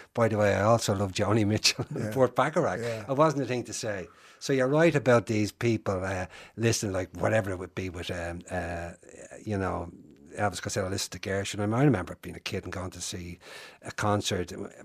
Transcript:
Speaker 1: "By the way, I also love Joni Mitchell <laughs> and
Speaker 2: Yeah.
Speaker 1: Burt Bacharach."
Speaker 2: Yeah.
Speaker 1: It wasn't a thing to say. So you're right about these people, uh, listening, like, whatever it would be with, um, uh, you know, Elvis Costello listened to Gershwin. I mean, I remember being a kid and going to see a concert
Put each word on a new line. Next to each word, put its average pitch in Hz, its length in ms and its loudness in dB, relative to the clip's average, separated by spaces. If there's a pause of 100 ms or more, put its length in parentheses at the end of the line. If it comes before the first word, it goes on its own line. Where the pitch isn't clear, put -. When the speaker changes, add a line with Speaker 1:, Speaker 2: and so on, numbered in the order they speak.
(160)
Speaker 1:
"By 113 140 4
the 107 100 2
way, 101 160 6
I 98 80 4
also 110 320 4
love 98 160 0
Joni 104 340 2
Mitchell 107 440 2
<laughs> - 40 -10
and - 120 -4
Speaker 2:
Yeah. 104 40 -4
Speaker 1:
Burt 123 260 4
Bacharach." 131 460 0
Speaker 2:
Yeah. 113 260 -6
Speaker 1:
It 135 100 -2
wasn't 143 260 4
a - 20 -2
thing 117 200 -2
to 104 80 -10
say. 98 340 -6 (320)
So - 120 -4
you're 131 160 4
right 156 280 4
about 120 320 4
these 107 240 2
people, 107 520 0
uh, 92 220 -4 (320)
listening, 110 360 0
like, 92 240 -2
whatever 107 340 2
it 90 80 -6
would 90 160 -12
be 92 160 -4
with, 85 180 -8
um, 87 300 -6 (100)
uh, 87 440 -6 (520)
you 104 140 -2
know, 87 320 -4 (460)
Elvis 101 240 -2
Costello 98 280 -4
listened 98 220 -4 (100)
to - 80 -6
Gershwin. 98 300 -2
I 104 60 0
mean, 107 80 0
I 127 100 4
remember 101 380 2
being 82 140 -12
a - 40 -14
kid 95 240 -6
and 90 80 -10
going 90 200 -6
to 90 100 -14
see 87 380 -10 (420)
a - 100 -12
concert 101 600 0 (320)